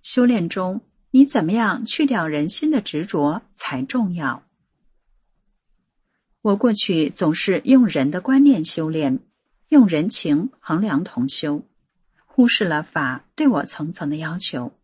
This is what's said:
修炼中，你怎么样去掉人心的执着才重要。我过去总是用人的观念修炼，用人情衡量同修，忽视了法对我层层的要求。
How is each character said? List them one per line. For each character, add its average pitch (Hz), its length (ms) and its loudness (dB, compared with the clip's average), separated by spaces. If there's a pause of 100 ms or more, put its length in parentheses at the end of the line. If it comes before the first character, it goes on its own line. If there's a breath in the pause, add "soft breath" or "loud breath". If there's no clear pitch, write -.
修 - 200 0
炼 220 240 2
中， 185 340 -6 (280)
你 269 160 6
怎 240 180 -2
么 170 100 0
样 220 300 0
去 302 220 -2
掉 202 220 0
人 151 200 -2
心 302 220 -2
的 277 100 0
执 160 280 -6
着 143 340 -2 (140)
才 - 260 -8
重 185 320 -2
要。 160 300 -6 (2000)
我 202 120 2
过 226 160 2
去 165 380 0
总 160 240 -2
是 175 320 -2
用 254 220 6
人 147 240 0
的 180 100 -6
观 269 220 4
念 233 200 4
修 160 240 0
炼， 151 320 -2 (500)
用 262 180 8
人 165 200 0
情 170 520 0
衡 - 200 -4
量 180 240 -2
同 131 240 -6
修， 147 360 -4 (640)
忽 240 200 2
视 - 160 0
了 160 200 -2
法 135 420 -6 (100)
对 302 120 0
我 175 180 0
层 156 260 -10
层 147 200 -8
的 151 60 -4
要 160 200 -8
求。 - 360 -4 (100)